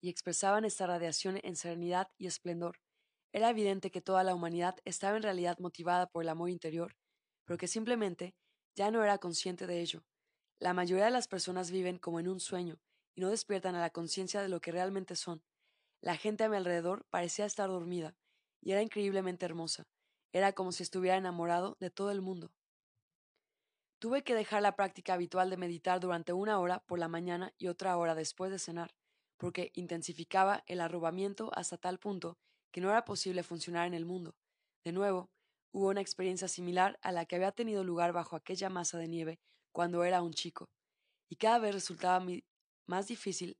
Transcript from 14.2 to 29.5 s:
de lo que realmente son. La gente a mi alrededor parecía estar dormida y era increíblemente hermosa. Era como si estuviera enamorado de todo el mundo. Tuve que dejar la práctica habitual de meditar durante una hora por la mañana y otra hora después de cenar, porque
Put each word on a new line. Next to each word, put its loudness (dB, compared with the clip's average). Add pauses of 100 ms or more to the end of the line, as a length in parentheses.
de -2
lo -2
que -6
realmente -2
son. -6 (580)
La -2
gente 0
a 6
mi 2
alrededor 0
parecía -2
estar -2
dormida -4 (440)
y -2
era 4
increíblemente 0
hermosa. -6 (460)
Era 4
como -2
si -4
estuviera 2
enamorado 0
de -6
todo -2
el -2
mundo. -6 (1500)
Tuve 0
que 0
dejar 2
la 6
práctica 0
habitual 2
de -4
meditar 0
durante -2
una 2
hora 2
por -4
la 0
mañana -4
y -4
otra 0
hora 2
después -4
de -6
cenar, -8 (420)
porque -4